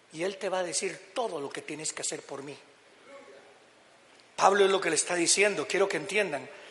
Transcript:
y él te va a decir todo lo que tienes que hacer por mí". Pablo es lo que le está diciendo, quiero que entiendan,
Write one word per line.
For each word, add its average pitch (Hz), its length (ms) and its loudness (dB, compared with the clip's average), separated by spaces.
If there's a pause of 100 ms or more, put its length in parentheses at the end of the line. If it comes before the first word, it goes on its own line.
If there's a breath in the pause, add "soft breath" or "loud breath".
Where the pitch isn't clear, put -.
(120)
y 156 120 -6
él 196 140 -2
te 202 120 -4
va 185 100 0
a 185 40 0
decir 170 500 -4
todo - 260 -4
lo 139 100 -6
que 147 120 -8
tienes 151 320 -6
que - 80 -10
hacer 143 220 -6
por 139 200 -10
mí". 139 140 -12 (1800)
Pablo 196 300 6
es 190 60 6
lo 190 100 4
que 180 80 0
le 156 80 2
está 175 180 0
diciendo, 175 520 2
quiero 190 200 4
que 196 100 -2
entiendan, 151 520 -2 (220 loud breath)